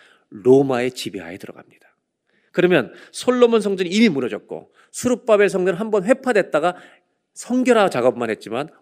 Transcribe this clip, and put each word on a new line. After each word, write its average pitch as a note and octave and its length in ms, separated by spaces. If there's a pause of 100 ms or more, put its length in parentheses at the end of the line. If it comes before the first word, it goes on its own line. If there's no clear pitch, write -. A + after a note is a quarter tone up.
(300)
로마의 B2+ 640
지배하에 F2+ 460
들어갑니다. - 580 (560)
그러면 F3 400 (180)
솔로몬 A#3+ 500
성전이 F#3+ 300
이미 A3 180
무너졌고 A#2 640 (200)
스룹바벨 A3 560
성전은 F3+ 300
한번 G#3 260
회파됐다가 F#3 720 (580)
성결화 A#3 560
작업만 A#2+ 400
했지만 A2+ 380 (140)